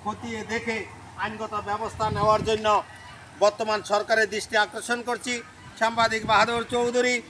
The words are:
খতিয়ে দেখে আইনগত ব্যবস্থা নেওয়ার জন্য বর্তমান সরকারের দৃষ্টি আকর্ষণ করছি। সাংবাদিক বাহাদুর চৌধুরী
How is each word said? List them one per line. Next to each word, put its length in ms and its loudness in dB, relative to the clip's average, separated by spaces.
খতিয়ে 360 -8
দেখে 260 -4
আইনগত 300 -8
ব্যবস্থা 360 -4
নেওয়ার 340 4
জন্য 180 0
বর্তমান 380 2
সরকারের 420 2
দৃষ্টি 220 -4
আকর্ষণ 420 -4
করছি। 260 -4
সাংবাদিক 420 2
বাহাদুর 320 4
চৌধুরী 420 2